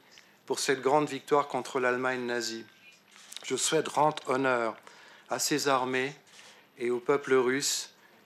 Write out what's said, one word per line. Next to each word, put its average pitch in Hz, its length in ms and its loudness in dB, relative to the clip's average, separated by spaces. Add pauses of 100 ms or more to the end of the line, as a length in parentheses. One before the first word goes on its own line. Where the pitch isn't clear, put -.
(460)
pour - 140 -4
cette 131 220 0
grande 143 260 4
victoire 135 400 0
contre 131 320 -4
l'Allemagne 127 460 0
nazie. 113 400 -6 (800)
Je 131 100 -4
souhaite 151 320 0
rendre 151 400 2
honneur 127 480 0 (540)
à 120 100 -4
ces 139 300 0
armées 131 440 0 (640)
et 120 120 -4
au 123 100 0
peuple 139 360 0
russe 131 560 0 (340)